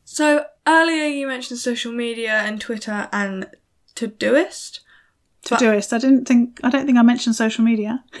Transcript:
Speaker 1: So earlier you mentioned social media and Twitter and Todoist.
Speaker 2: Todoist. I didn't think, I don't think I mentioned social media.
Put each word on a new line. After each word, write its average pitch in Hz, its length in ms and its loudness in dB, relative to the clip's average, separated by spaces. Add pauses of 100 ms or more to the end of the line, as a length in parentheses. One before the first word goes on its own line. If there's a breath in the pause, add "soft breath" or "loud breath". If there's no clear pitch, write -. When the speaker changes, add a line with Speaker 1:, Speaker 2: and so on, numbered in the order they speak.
Speaker 1:
So 294 420 0 (200)
earlier 320 400 4
you 285 200 -4
mentioned 247 320 -8
social 240 340 -6
media 233 400 -6
and 214 280 -2
Twitter 214 520 -8
and 196 340 -4 (500)
Todoist. - 840 -2 (640 soft breath)
Speaker 2:
Todoist. 220 480 0
I 233 60 0
didn't 262 280 4
think, 240 360 2
I 254 80 0
don't 269 160 0
think 254 100 4
I 240 60 6
mentioned 240 340 4
social 226 280 0
media. 226 380 0 (180)